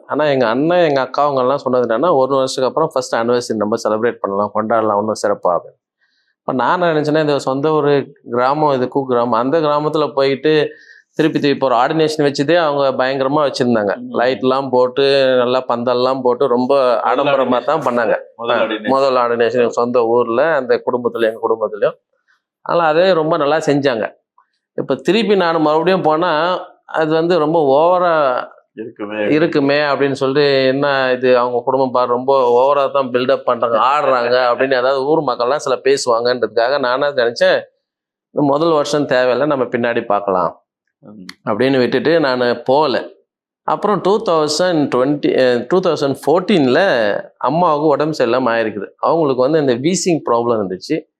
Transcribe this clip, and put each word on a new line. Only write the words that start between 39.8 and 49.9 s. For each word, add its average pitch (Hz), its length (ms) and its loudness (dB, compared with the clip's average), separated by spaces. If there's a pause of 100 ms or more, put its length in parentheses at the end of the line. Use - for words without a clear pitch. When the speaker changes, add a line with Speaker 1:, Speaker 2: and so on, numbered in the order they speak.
Speaker 1:
பார்க்கலாம்," 95 600 -2 (340)
Speaker 2:
ம். 104 520 -12
Speaker 1:
அப்படின்னு 131 280 0
விட்டுட்டு 123 420 2
நானு 123 440 0
போகல. 135 440 0 (540)
அப்புறம் 185 380 -2
டூ 208 220 0
தௌசண்ட் 160 720 0
ட்வென்டி, 143 400 0
அஹ், 123 340 2
டூ 180 120 2
தௌசண்ட் 143 360 0 (100)
ஃபோர்டீன்ல 160 540 2 (580)
அம்மாவுக்கு 156 480 0
உடம்பு 151 380 0
சரியில்லாம 120 280 0
ஆயிருக்குது. 107 440 -4
அவங்களுக்கு 135 460 0
வந்து 156 180 2
இந்த 135 140 2
வீசிங் 156 600 -2